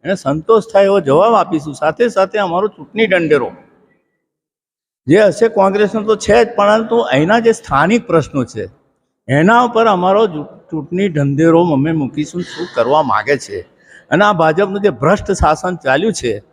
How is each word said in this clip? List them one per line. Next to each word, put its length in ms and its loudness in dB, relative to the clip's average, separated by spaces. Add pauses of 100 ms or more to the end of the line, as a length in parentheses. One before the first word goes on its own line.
એને 180 -4
સંતોષ 500 0
થાય 200 4
એવો 60 2 (120)
જવાબ 300 4
આપીશું. 420 -4
સાથે 220 -2 (120)
સાથે 200 0 (100)
અમારો 300 -2
ચૂંટણી 360 -6
ઢંઢેરો 380 0 (1600)
જે 120 4 (100)
હશે 180 0 (140)
કોંગ્રેસનો 480 0
તો 60 2 (100)
છે 200 2
જ, 40 -4 (100)
પરંતુ 380 0 (160)
અહીંના 340 2
જે 140 4
સ્થાનિક 500 0
પ્રશ્નો 320 0 (100)
છે 120 -8 (640)
એના 380 4
ઉપર 200 0 (100)
અમારો 260 0 (480)
ચૂંટણી 440 -4
ઢંઢેરો 460 2 (160)
અમે 140 0 (100)
મૂકીશું. 500 -6
શું 240 -10
કરવા 360 2
માગે 340 0
છે 140 -10 (520)
અને 140 2
આ 160 2
ભાજપનું 460 0
જે 40 4 (120)
ભ્રષ્ટ 260 0 (120)
શાસન 340 0 (100)
ચાલ્યું 360 0
છે 120 -4 (200)